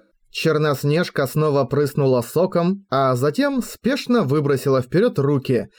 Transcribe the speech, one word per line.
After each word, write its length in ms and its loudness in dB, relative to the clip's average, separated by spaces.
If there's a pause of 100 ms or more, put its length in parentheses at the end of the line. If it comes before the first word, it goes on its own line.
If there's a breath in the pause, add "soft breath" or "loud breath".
(300)
Черноснежка 960 0
снова 380 0
прыснула 560 0
соком, 720 -2
а 260 2
затем 460 0
спешно 640 -2
выбросила 580 0
вперёд 360 0
руки, 500 0 (100)